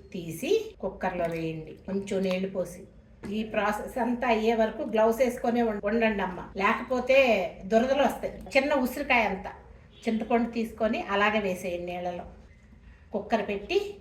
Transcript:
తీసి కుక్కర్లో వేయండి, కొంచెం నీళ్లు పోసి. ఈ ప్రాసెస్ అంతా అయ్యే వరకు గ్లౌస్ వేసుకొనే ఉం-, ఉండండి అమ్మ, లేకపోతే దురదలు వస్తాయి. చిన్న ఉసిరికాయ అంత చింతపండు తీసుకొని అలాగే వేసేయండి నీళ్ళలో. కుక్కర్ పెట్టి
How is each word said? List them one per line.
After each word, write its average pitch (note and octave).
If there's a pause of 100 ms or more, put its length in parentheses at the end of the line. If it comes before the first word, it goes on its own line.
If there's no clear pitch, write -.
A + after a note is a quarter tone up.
(140)
తీసి E3 (320)
కుక్కర్లో F3+
వేయండి, D#3+ (120)
కొంచెం G3
నీళ్లు F#3
పోసి. F3 (540)
ఈ - (140)
ప్రాసెస్ G#3+ (100)
అంతా A#3+
అయ్యే A3
వరకు A3 (120)
గ్లౌస్ A3+
వేసుకొనే A#3+
ఉం-, G#3 (100)
ఉండండి A3
అమ్మ, F3+ (220)
లేకపోతే B3 (540)
దురదలు C4
వస్తాయి. G3 (220)
చిన్న C#4 (140)
ఉసిరికాయ B3+
అంత F#3 (580)
చింతపండు A3+
తీసుకొని A3+ (160)
అలాగే G#3
వేసేయండి F3
నీళ్ళలో. F3 (880)
కుక్కర్ G3+
పెట్టి G3+ (220)